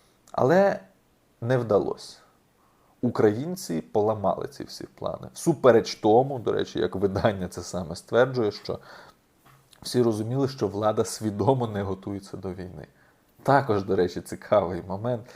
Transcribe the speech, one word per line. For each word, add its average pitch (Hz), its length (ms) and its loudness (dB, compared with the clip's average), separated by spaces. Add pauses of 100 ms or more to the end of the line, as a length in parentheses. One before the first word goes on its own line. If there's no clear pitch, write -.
(320)
Але 175 480 4 (600)
не 123 160 2
вдалося. 104 600 0 (840)
Українці 127 800 0
поламали 104 640 -2
ці - 160 -12
всі - 200 -16 (120)
плани. - 380 -8
Всупереч 123 640 4
тому, 123 440 4
до 107 120 -2
речі, 101 280 -2
як - 160 -2
видання 95 520 0
це 87 140 -12
саме 87 340 -10
стверджує, 123 560 0
що - 280 -10 (1040)
всі - 180 0
розуміли, 117 460 0
що 117 200 -4
влада 107 380 0
свідомо 110 640 0
не 101 160 -4
готується 98 540 -8
до 92 160 -10
війни. 90 340 -14 (560)
Також, 131 400 2
до 95 120 -2
речі, 90 260 0
цікавий 92 640 0
момент. 107 380 -6 (100)